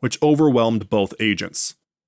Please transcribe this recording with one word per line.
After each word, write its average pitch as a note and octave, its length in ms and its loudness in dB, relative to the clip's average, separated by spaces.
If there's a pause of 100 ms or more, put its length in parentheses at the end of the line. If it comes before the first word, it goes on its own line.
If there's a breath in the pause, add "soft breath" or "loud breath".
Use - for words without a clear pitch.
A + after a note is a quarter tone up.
which - 220 -4
overwhelmed B2 680 2
both G2+ 280 0
agents. G2+ 580 -4 (320)